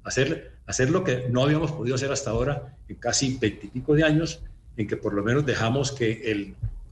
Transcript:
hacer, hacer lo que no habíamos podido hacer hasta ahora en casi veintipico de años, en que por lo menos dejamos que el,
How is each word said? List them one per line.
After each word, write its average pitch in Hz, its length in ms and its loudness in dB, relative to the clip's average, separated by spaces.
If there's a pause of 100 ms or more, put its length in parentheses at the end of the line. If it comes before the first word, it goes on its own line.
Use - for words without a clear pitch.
hacer, - 640 -2
hacer 131 220 2
lo 185 140 2
que 123 260 0
no 123 140 4
habíamos 151 280 4
podido 120 240 -2
hacer 139 160 -2
hasta 139 200 -2
ahora 131 460 -2 (120)
en 104 80 -12
casi 120 400 0
veintipico 113 580 -2
de 160 80 6
años, 156 400 2 (320)
en 104 120 -2
que - 100 -4
por 104 160 -2
lo 101 100 0
menos 131 220 2
dejamos 120 460 0
que 113 400 -2
el, 101 240 -4 (360)